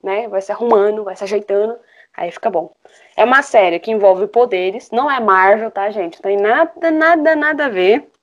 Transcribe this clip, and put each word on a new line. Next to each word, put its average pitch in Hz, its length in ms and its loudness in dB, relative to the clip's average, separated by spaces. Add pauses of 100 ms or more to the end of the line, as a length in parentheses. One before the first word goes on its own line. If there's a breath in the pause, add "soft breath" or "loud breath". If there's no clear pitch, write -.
né? 202 260 -6
Vai 196 140 -6
se 208 100 -8
arrumando, 214 520 0
vai 185 120 -10
se - 80 -12
ajeitando. 208 520 -4 (380 soft breath)
Aí 170 160 -8
fica 214 200 -6
bom. 165 200 -4 (460 soft breath)
É 214 80 2
uma 254 180 4
série 185 380 2
que 220 100 -8
envolve 202 360 2
poderes. 202 640 -2
Não 269 200 -2
é 269 80 -2
Marvel, 214 520 2
tá, 202 200 -4
gente? 180 260 -8
Não - 60 -20
tem 196 140 -2
nada, 330 540 0
nada, 320 440 2
nada 302 300 -2
a 277 40 -2
ver. 208 400 0 (140)